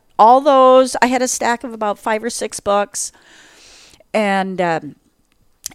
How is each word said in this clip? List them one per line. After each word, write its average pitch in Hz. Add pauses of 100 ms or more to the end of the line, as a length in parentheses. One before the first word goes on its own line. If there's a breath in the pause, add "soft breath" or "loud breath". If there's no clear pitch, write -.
(180)
all 240
those. 262
I 247
had 254
a 254
stack 233
of 233
about 214
five 220
or 233
six -
books. 202 (1000 loud breath)
And, 196
um, 165 (800)